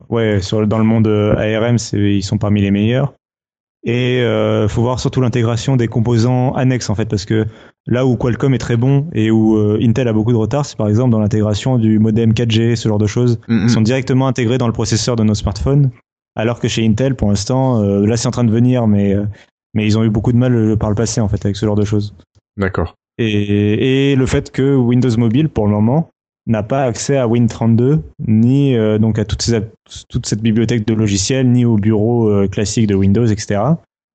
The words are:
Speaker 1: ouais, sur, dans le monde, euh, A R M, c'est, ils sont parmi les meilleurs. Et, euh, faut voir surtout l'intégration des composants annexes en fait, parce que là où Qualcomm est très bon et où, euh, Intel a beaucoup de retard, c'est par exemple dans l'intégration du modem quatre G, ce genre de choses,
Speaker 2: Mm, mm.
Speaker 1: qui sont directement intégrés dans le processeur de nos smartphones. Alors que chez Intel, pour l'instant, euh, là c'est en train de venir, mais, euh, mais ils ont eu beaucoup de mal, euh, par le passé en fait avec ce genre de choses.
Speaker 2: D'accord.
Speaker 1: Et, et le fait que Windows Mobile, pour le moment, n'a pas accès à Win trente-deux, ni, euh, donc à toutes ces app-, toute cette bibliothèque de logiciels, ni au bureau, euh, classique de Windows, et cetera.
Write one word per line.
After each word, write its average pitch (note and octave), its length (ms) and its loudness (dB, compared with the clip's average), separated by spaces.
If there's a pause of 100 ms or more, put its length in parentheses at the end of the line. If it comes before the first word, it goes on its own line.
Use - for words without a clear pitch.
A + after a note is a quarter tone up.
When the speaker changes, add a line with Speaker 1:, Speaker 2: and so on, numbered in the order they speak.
Speaker 1:
ouais, A2 320 0
sur, G#2+ 240 -2
dans A2 140 0
le A2 60 2
monde, A2 200 2
euh, G#2+ 300 2
A G#2+ 240 -2
R A2+ 60 0
M, A#2+ 120 2
c'est, G2+ 220 -4 (160)
ils G2 80 -2
sont G2+ 160 -4
parmi G#2 220 0
les G2+ 100 2
meilleurs. A#2 420 0 (680)
Et, B2 380 0
euh, A2 460 0
faut A#2 140 -2
voir B2 180 -2
surtout C3 220 -2
l'intégration A#2+ 540 -2
des A#2 120 0
composants A#2+ 680 0
annexes B2+ 360 -2
en G#2 60 -2
fait, G#2+ 100 -2
parce G#2+ 200 -4
que A2 200 0 (400)
là B2+ 220 0
où B2 100 2
Qualcomm B2+ 380 0
est - 20 -2
très A#2+ 180 -2
bon C#3 380 2
et A2 160 -2
où, A2 260 4
euh, G#2 280 2
Intel A#2+ 240 2
a A2 60 0
beaucoup G#2+ 180 0
de A#2+ 60 2
retard, A#2 280 -2
c'est - 120 -12
par A2 100 -2
exemple A#2 240 2
dans A2 80 2
l'intégration G#2+ 580 0
du A2 220 2
modem A2 340 2
quatre A#2+ 160 0
G, A2+ 260 2
ce A2+ 140 -4
genre G#2+ 80 0
de G#2 80 2
choses, A#2+ 420 0
Speaker 2:
Mm, A2+ 80 0
mm. G#2+ 120 0
Speaker 1:
qui A#2+ 60 2
sont A2+ 80 2
directement C3 460 0
intégrés B2 300 0
dans B2 80 -2
le A2+ 80 0
processeur A2+ 420 -2
de A2+ 80 0
nos G#2+ 120 2
smartphones. C3+ 560 0 (460)
Alors A#2 220 -2
que B2 80 -2
chez A2+ 180 -2
Intel, B2+ 300 0
pour G#2+ 140 -2
l'instant, B2+ 520 0
euh, G2+ 240 2
là A2+ 120 2
c'est B2 100 -4
en A#2+ 40 0
train A#2+ 120 -2
de A2+ 80 2
venir, A#2+ 360 2
mais, G2+ 260 2
euh, G2+ 100 -2 (500)
mais G#2+ 120 -2
ils G#2+ 120 2
ont A2+ 60 2
eu A2+ 60 2
beaucoup A2+ 240 0
de A#2 40 2
mal, B2 160 2
euh, A2 220 2
par A2 140 -2
le G2+ 60 -2
passé A#2 260 -2
en G2+ 80 0
fait G2 160 -4
avec G2+ 100 -2
ce - 100 -4
genre G#2 120 0
de G#2 80 2
choses. G#2 280 -4 (440)
Speaker 2:
D'accord. F#2+ 380 -4 (220)
Speaker 1:
Et, G#2+ 920 0
et C#3 60 2
le C3 80 2
fait C#3 260 -4
que C#3 240 0
Windows B2 420 2
Mobile, A#2+ 300 2
pour A2+ 180 -2
le G#2 60 2
moment, A2+ 380 0 (360)
n'a A2+ 160 -2
pas C3+ 220 -2
accès C3 320 -2
à C3 100 2
Win A#2 220 2
trente-deux, A#2+ 540 2 (260)
ni, B2+ 480 2
euh, G#2+ 220 2
donc A2 200 0
à A2 60 -2
toutes - 200 -4
ces A#2 100 -2
app-, A2 180 -4 (380)
toute B2 160 -8
cette G#2+ 160 -4
bibliothèque A2+ 440 0
de A2+ 80 0
logiciels, A2 560 0
ni B2 140 2
au A#2 140 2
bureau, A2 500 0
euh, G2 220 2
classique G#2 380 -2
de G2+ 80 0
Windows, G2 300 2
et G#2+ 120 0
cetera. A2 420 -2 (360)